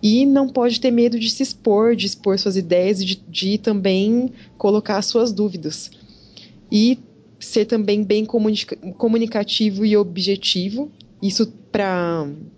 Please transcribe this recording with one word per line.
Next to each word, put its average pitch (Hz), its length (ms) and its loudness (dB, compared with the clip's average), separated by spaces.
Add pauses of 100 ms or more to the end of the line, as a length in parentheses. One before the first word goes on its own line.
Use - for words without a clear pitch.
e 226 220 4
não 277 240 4
pode 240 320 0
ter 262 100 2
medo 240 280 2
de 226 100 -4
se - 140 -4
expor, 226 520 2
de 196 120 -4
expor 196 320 -2
suas 190 180 -2
ideias 185 460 2
e - 20 -2
de, 190 240 -6
de 196 300 -2
também 208 720 0 (240)
colocar 208 400 0
as 196 100 -2
suas 240 240 0
dúvidas. 185 600 -6 (800)
E 233 280 2 (400)
ser - 280 -2
também 214 360 0
bem 208 220 0
comunica-, 214 520 -2 (200)
comunicativo 220 880 0
e 214 120 4
objetivo, 196 920 -2 (320)
isso 196 300 0 (180)
pra 175 560 -2 (320)